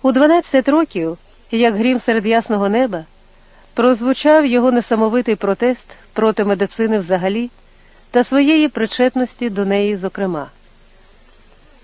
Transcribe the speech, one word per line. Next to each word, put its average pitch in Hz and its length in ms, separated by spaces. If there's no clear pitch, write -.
У 262 100
дванадцять 285 560
років, 196 500
як 226 240
грім 233 260
серед 220 260
ясного 220 420
неба, 208 360
прозвучав 262 720
його 247 260
несамовитий 220 640
протест 240 500
проти 220 320
медицини 202 540
взагалі 190 520
та 247 140
своєї 294 440
причетності 247 840
до 202 140
неї 202 320
зокрема. 180 500